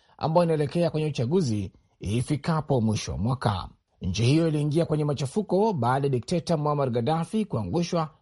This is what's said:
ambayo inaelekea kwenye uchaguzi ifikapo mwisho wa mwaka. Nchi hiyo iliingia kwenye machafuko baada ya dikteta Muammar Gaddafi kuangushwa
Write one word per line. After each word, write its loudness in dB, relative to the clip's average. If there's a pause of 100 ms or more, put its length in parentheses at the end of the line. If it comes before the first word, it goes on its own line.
(180)
ambayo 2
inaelekea 0
kwenye -2
uchaguzi 0 (280)
ifikapo 0
mwisho 0
wa -6
mwaka. -2 (340)
Nchi 0
hiyo 4
iliingia 0
kwenye 0
machafuko 0
baada 2
ya 0
dikteta 0
Muammar 0
Gaddafi 0
kuangushwa -2 (120)